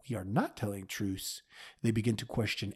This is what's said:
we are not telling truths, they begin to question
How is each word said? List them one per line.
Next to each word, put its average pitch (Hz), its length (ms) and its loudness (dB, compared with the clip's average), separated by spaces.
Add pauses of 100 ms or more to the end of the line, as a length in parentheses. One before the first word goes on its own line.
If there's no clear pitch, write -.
we 117 60 0
are 98 80 -2
not 135 320 2
telling 101 320 -2
truths, - 540 -4 (420)
they 117 80 4
begin 110 240 4
to 110 100 -4
question 101 500 0